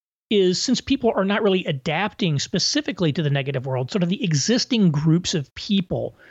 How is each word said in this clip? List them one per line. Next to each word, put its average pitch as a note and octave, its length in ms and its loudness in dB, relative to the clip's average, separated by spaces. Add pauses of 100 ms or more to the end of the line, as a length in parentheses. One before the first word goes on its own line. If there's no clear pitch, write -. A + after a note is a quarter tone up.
(300)
is, F#3 320 4
since - 200 0
people B3+ 340 0
are G3+ 80 2
not G#3 200 0
really F#3+ 220 2
adapting E3 760 -2
specifically F#3+ 760 -2
to E3+ 100 -2
the D3 60 0
negative C3+ 360 -2
world, C3 260 -4
sort F#3+ 120 0
of E3+ 60 0
the G3 140 -2
existing G3 680 2
groups D#3+ 420 2
of D3+ 220 -4
people D#3 640 -4 (140)